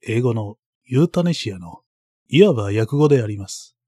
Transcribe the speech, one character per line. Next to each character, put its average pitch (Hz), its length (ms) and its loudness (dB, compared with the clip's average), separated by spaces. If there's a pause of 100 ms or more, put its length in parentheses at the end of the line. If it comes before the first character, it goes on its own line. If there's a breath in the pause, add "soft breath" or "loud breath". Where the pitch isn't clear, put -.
英 113 200 -2
語 123 120 0
の 110 240 -8 (280)
ユ 127 180 0
ー 175 40 4
タ 175 160 -2
ネ 170 100 0
シ - 200 -6
ア 92 60 -14
の 87 220 -18 (460)
い 147 160 2
わ 202 100 6
ば 113 120 -2
訳 101 200 0
語 143 220 0
で 143 140 4
あ 110 60 -6
り 104 100 -8
ま 98 100 -12
す。 - 280 -20 (120)